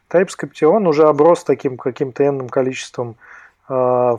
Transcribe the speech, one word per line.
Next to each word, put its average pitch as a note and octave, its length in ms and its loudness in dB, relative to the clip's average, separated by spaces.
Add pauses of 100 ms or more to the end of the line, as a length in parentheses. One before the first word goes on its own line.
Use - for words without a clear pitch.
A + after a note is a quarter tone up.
(100)
TypeScript, E3 560 -2
он G3 200 2
уже D#3 220 4
оброс D3+ 360 4
таким C3 320 -2
каким-то C3+ 500 -4
энным C3+ 220 -4
количеством, B2+ 680 -6 (520)
э, B2 500 0